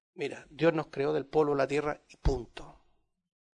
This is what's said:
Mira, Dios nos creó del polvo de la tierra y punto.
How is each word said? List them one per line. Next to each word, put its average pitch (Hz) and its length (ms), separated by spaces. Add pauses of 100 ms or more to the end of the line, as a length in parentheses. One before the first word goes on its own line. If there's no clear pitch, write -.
(140)
Mira, - 360
Dios 151 240
nos 156 140
creó 139 240
del 143 140
polvo 151 280
de 139 40
la 135 100
tierra 147 400
y - 100
punto. - 600 (760)